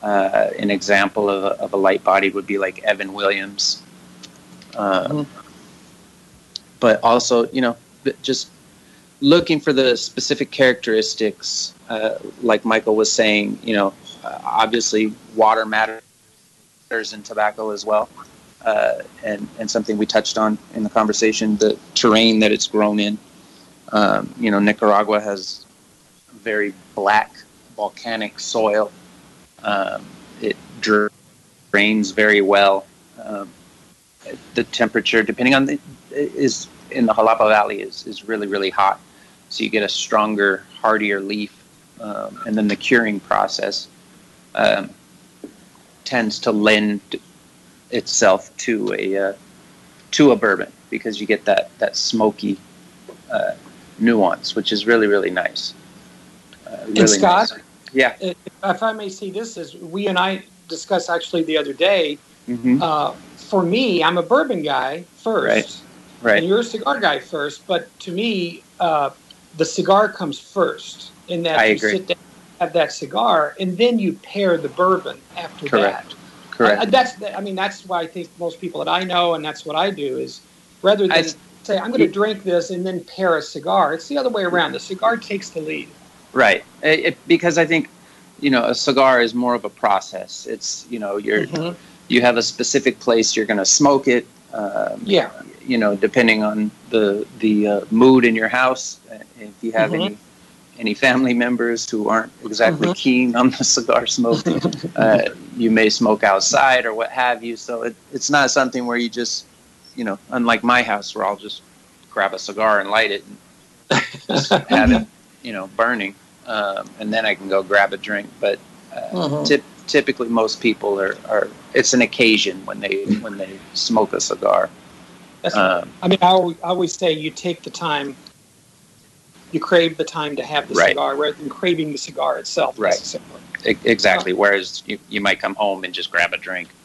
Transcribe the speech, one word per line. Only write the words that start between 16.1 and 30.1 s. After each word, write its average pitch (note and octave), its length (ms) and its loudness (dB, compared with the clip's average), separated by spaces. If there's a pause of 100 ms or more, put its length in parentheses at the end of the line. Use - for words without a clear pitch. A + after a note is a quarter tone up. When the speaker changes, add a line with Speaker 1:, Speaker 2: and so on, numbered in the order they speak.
Speaker 1:
in G#2+ 320 -6
tobacco G#2+ 480 -2
as G#2 160 -8
well. G#2+ 240 0 (560)
Uh, A2 300 2 (260)
and, G#2+ 260 -6 (100)
and A2 120 -8
something A2 260 -2
we G#2+ 80 0
touched - 320 -2
on G#2+ 220 0 (160)
in A2+ 80 -6
the G#2 80 -4
conversation, G#2+ 680 0
the G#2+ 220 2 (160)
terrain A2 460 4
that G#2+ 120 4
it's - 140 -2
grown G#2+ 340 0
in. G#2 160 -2 (760)
Um, G#2 460 0
you A#2 120 0
know, G2+ 80 2
Nicaragua G#2 640 4
has G2+ 440 -8 (680)
very G#2 400 -4 (200)
black G#2 380 2 (440)
volcanic A2+ 640 -8
soil. G#2+ 520 0 (720)
Um, G2 420 -4 (380)